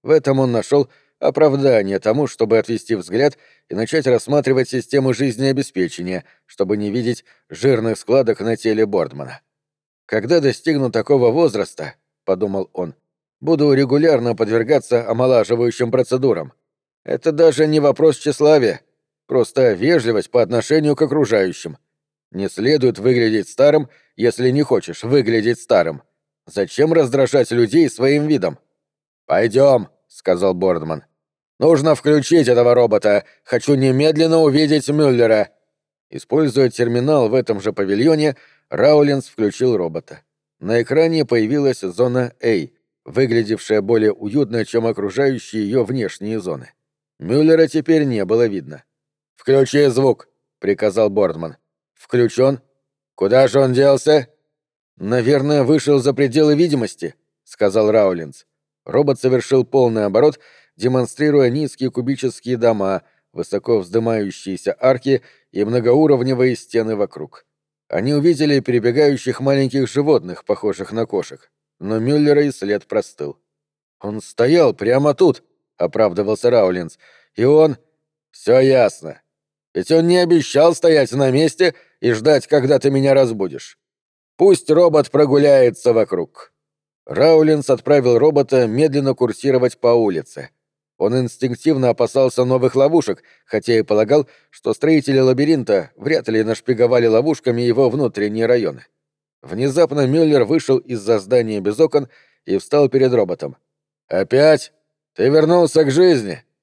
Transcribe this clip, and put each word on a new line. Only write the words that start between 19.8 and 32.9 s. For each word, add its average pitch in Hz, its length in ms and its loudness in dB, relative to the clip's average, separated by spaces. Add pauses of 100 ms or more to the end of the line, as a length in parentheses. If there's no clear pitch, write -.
по 123 120 2
отношению 139 540 0
к - 60 0
окружающим. 101 760 -2 (560)
Не 95 160 -6
следует 127 500 0
выглядеть 110 500 0
старым, 147 400 2 (280)
если 117 340 0
не 139 120 0
хочешь - 420 -4
выглядеть 113 560 0
старым. 82 420 -2 (440)
Зачем 117 460 -2
раздражать 135 600 0
людей 120 360 2
своим 139 380 -2
видом?" 92 320 -4 (680)
"Пойдем", — 113 600 0 (200)
сказал 92 460 -2
Бордман. 85 500 -4 (560)
"Нужно 151 340 2
включить 147 540 2
этого 120 260 4
робота. 107 500 2 (200)